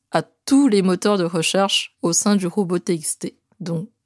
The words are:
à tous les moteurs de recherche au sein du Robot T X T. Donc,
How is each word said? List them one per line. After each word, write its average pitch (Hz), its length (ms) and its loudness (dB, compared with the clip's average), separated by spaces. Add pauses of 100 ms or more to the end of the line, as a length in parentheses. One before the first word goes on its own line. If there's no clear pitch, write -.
(120)
à 165 100 0
tous 277 460 2
les 208 160 4
moteurs 190 340 2
de 180 80 0
recherche 180 760 -2
au 170 100 0
sein 208 220 2
du 185 100 0
Robot 175 320 -2
T 175 160 -2
X 156 240 -6
T. - 220 -14 (200)
Donc, 170 300 -8 (160)